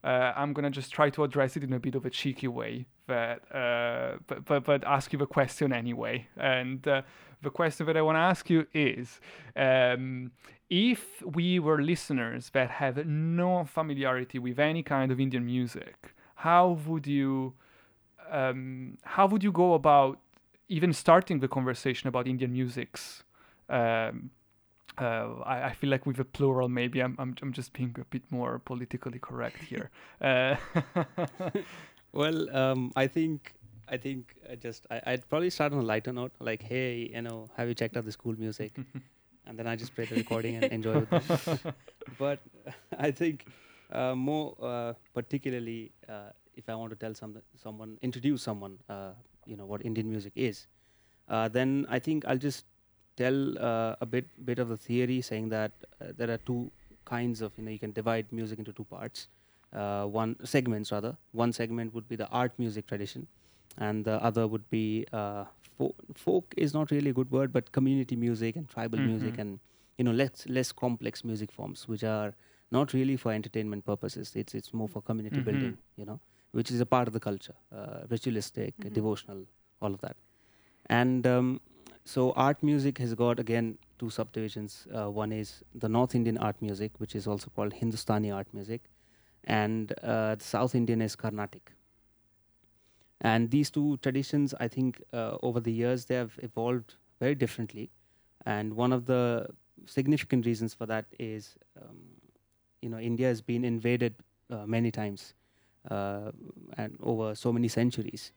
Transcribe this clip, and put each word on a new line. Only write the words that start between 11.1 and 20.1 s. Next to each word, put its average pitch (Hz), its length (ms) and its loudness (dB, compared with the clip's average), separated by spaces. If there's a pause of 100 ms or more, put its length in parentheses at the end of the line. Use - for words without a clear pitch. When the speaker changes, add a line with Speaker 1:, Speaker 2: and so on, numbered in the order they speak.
Speaker 1:
we 175 340 2
were 151 220 4
listeners 127 680 0
that 127 180 4
have 139 360 -2
no 170 600 2
familiarity 135 760 0
with 123 200 -2
any 156 240 4
kind 131 280 2
of 127 80 2
Indian 127 260 0
music, - 680 -4 (200)
how 175 520 6
would 160 180 -2
you, 135 480 0 (760)
um, 131 720 -4
how - 240 4
would 202 160 4
you 208 80 6
go 175 220 8
about 143 460 8 (500)